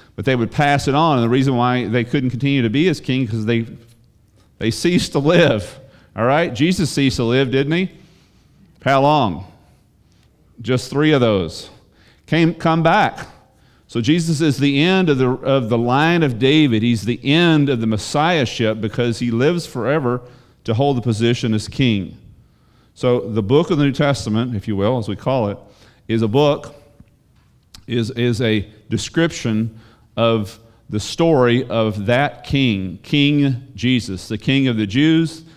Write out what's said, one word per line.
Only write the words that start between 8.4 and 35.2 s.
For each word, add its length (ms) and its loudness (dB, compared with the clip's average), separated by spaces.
How 220 2
long? 420 2
Just 260 -2
three 240 2
of 80 4
those. 480 0
Came, 300 2
come 280 0
back. 460 2
So 140 -4
Jesus 400 0
is 160 2
the 240 0
end 300 2
of 80 2
the, 100 2
of 400 -2
the 80 0
line 460 2
of 160 0
David. 440 2
He's 200 0
the 200 -4
end 460 2
of 140 -2
the 40 -2
messiahship 920 -2
because 380 -2
he 120 -4
lives 360 0
forever 560 -2
to 80 -4
hold 240 2
the 60 -2
position 500 0
as 160 -4
king. 480 -2
So 260 0
the 220 -4
book 280 2
of 60 0
the 80 2
New 80 0
Testament, 640 -2
if 100 -8
you 80 -4
will, 220 0
as 120 -6
we 80 -6
call 340 -2
it, 80 -8
is 140 0
a 60 0
book, 460 0
is, 260 -4
is 280 -2
a 260 0
description 920 -2
of 420 0
the 120 -6
story 680 2
of 380 -2
that 380 0
king, 580 -2
King 720 0
Jesus, 540 -2
the 100 -6
king 280 0
of 120 0
the 80 0
Jews, 560 0